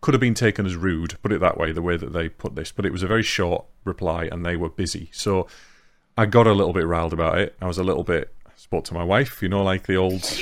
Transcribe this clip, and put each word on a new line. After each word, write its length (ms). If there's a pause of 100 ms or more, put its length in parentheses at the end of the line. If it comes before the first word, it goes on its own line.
could 120
have 80
been 120
taken 320
as 100
rude, 480
put 80
it 80
that 180
way, 140
the 100
way 140
that 160
they 160
put 280
this, 180
but 120
it 60
was 100
a 60
very 160
short 400 (220)
reply, 440
and 160
they 120
were 120
busy. 440
So 340 (720)
I 80
got 200
a 80
little 200
bit 120
riled 280
about 240
it. 240
I 60
was 100
a 80
little 180
bit, 300 (240)
spoke 260
to 100
my 120
wife, 360
you 60
know, 160
like 240
the 80
old, 340 (120)